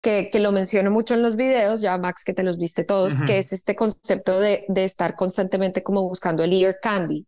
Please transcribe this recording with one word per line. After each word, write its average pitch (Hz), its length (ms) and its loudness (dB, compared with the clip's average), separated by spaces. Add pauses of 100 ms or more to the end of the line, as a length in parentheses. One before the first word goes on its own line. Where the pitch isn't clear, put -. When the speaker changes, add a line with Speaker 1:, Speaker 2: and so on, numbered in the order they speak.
Speaker 1:
que, 208 280 0
que 214 80 0
lo 208 140 2
menciono 196 380 2
mucho 226 240 0
en 233 80 2
los 226 140 0
videos, 226 440 2
ya 185 180 0
Max, 180 260 -6
que 190 100 -4
te 190 80 -2
los 175 160 -2
viste 170 260 -4
todos, 185 300 2
Speaker 2:
Ujú. 135 100 0
Speaker 1:
que 196 140 2
es 190 140 -4
este 196 220 -4
concepto 196 640 0
de, 202 300 2
de 190 160 0
estar 180 320 -4
constantemente 190 680 -2
como 196 200 0
buscando 175 420 -2
el 175 80 2
ear 190 300 2
candy. 170 460 -2